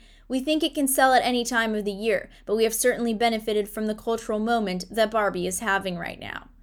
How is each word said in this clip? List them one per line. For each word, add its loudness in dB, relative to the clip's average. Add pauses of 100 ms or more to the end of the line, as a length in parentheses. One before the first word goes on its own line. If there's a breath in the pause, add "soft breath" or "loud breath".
(280 loud breath)
"We 0
think 2
it -2
can 0
sell 6
at 6
any 0
time 0
of -2
the -2
year, -2 (160 soft breath)
but 0
we 4
have 2
certainly 0
benefited 0
from -4
the -2
cultural -4
moment 0
that 2
Barbie 0
is -4
having -2
right -10
now." -12 (140)